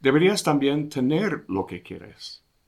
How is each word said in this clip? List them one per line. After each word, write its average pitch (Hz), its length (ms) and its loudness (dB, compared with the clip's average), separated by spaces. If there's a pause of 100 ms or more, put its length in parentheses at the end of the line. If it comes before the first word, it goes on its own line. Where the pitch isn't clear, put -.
Deberías 156 440 4
también 147 440 0
tener 151 600 -2
lo 95 180 -4
que 87 160 -14
quieres. - 640 -18 (240)